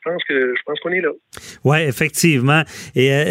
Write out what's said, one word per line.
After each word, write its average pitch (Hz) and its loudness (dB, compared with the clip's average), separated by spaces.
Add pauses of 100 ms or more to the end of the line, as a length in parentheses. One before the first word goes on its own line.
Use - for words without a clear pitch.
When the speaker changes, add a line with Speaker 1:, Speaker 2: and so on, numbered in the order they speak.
Speaker 1:
pense 170 -6
que, 131 0
je - -8
pense 151 -6
qu'on 170 -6
est 185 -2
là. 160 -2 (520)
Speaker 2:
Ouais, 151 2
effectivement. 151 2 (320)
Et, 135 4
euh, 147 2